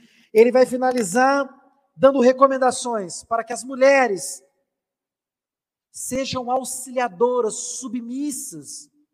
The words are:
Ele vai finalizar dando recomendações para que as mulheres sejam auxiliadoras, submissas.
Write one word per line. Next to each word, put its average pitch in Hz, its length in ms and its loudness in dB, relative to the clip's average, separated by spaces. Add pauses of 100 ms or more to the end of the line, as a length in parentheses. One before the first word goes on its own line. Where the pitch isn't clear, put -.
(340)
Ele 233 180 8
vai 254 140 4
finalizar 254 840 0 (480)
dando 269 240 4
recomendações 247 1040 0
para 226 200 -4
que 233 100 -12
as 220 100 -10
mulheres 254 800 0 (1500)
sejam 254 580 -8
auxiliadoras, 240 1080 -2
submissas. 240 1300 -10 (280)